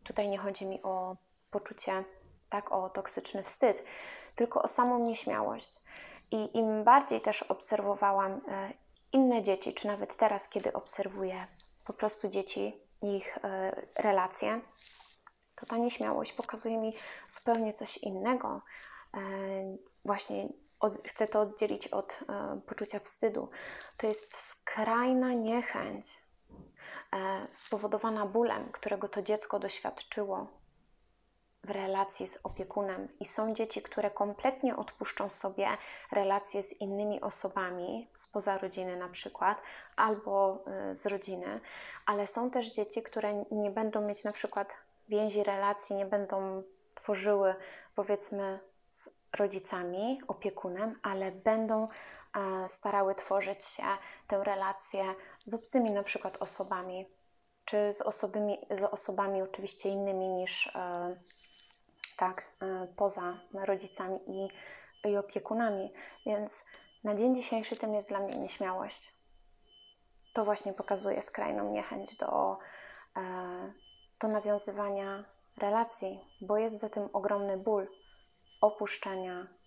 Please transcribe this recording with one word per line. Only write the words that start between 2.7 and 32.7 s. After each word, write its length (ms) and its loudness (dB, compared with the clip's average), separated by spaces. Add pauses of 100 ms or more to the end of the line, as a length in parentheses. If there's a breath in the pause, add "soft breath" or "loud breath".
o 160 2
toksyczny 540 -4
wstyd, 420 4 (500 loud breath)
tylko 280 4
o 60 4
samą 300 6
nieśmiałość. 840 0 (500 loud breath)
I 280 0
im 260 4
bardziej 360 10
też 220 2
obserwowałam, 1040 2
e, 240 -4 (400)
inne 300 8
dzieci, 300 2
czy 140 -2
nawet 300 -2
teraz, 320 4
kiedy 240 0
obserwuję 760 -4 (380)
po 80 -10
prostu 360 0
dzieci, 520 -2 (220)
ich, 420 -2
e, 380 -2 (160)
relacje, 640 4 (920 loud breath)
to 120 -14
ta 100 -2
nieśmiałość 560 0
pokazuje 460 -2
mi 180 -2 (320 loud breath)
zupełnie 440 2
coś 260 -2
innego. 640 0 (520 loud breath)
E, 60 -4 (840)
właśnie 440 -2 (320)
od-, 280 0
chcę 200 0
to 120 4
oddzielić 480 0
od, 400 -4
e, 380 -4
poczucia 340 -6
wstydu. 500 0 (460 loud breath)
To 100 -2
jest 300 -2
skrajna 960 2
niechęć, 840 -2 (960 loud breath)
e, 380 -2
spowodowana 720 0
bólem, 460 2
którego 360 -2
to 140 -2
dziecko 360 0
doświadczyło. 880 -4 (1160)
W 60 -8
relacji 580 0
z 140 -10
opiekunem 640 -4 (120)